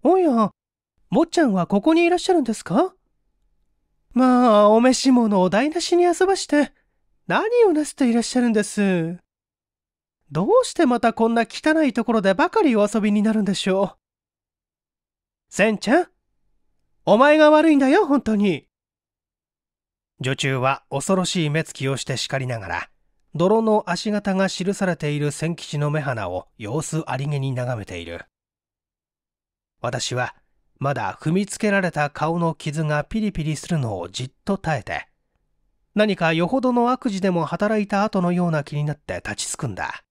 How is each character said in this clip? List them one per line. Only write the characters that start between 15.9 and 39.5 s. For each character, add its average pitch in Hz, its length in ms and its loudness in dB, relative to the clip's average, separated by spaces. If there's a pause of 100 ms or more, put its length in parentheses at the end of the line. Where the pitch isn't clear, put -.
ゃ 339 140 4
ん、 - 20 -8 (1000)
お 202 140 4
前 294 180 6
が 302 140 6
悪 311 200 6
い 294 60 6
ん - 20 4
だ 262 120 4
よ、 370 160 4
本 269 160 0
当 220 120 -2
に。」 196 320 0 (1500)
女 131 160 -6
中 135 200 -2
は 131 320 -2
恐 160 280 -2
ろ 185 80 0
し 175 220 -2
い 147 40 -2
目 156 140 -2
つ - 100 -16
き 135 140 -4
を 135 80 -2
し - 80 -10
て 131 120 -6
叱 - 220 -6
り 131 80 -6
な 117 140 -6
が 95 80 -14
ら、 87 220 -8 (440)
泥 190 260 2
の 214 300 0
足 208 220 -4
形 208 220 -2
が 190 140 0
記 190 240 -4
さ 196 140 -2
れ 175 100 -2
て 147 140 -6
い 147 80 -4
る 147 140 -2
千 160 240 -6
吉 - 220 -10
の 147 120 -2
目 151 100 -2
鼻 117 280 -6
を 90 200 -8 (100)
様 110 220 -6
子 156 300 -6
あ 127 60 -4
り 139 100 -6
げ 147 140 -4
に 135 120 -4
眺 123 240 -6
め 101 80 -10
て 90 140 -12
い 82 60 -12
る。 85 200 -12 (1600)
私 120 340 -6
は、 123 220 -6 (420)
ま 139 160 -4
だ 104 260 -8
踏 156 120 -4
み 196 140 0
つ - 120 -14
け 208 140 -2
ら 196 80 2
れ 180 100 -2
た 147 180 -2
顔 165 300 -4
の 165 160 -2
傷 156 300 -6
が 151 180 -2
ピ - 180 -6
リ 214 120 -4
ピ 170 100 -6
リ 151 140 -4
す - 120 -14
る 165 100 -2
の 113 200 -4
を 85 100 -10
じ 120 160 -10
っ 135 80 -14 (120)
と 196 140 -2
耐 147 220 -4
え - 40 -18
て、 - 240 -8 (880)
何 208 180 2
か 165 180 0
よ 165 140 0
ほ 262 140 -2
ど 254 120 0
の 240 200 0
悪 254 180 -4
事 190 100 -6
で 185 120 0
も 165 120 0
働 208 380 -2
い 196 60 -6
た 202 160 -2
後 202 180 -2
の 175 80 0
よ 175 160 0
う 170 60 -2
な 151 100 -2
気 - 140 -10
に 147 80 -2
な 147 100 -4
っ - 20 -12
て - 200 -12
立 - 280 -10
ち - 20 -10
す - 120 -10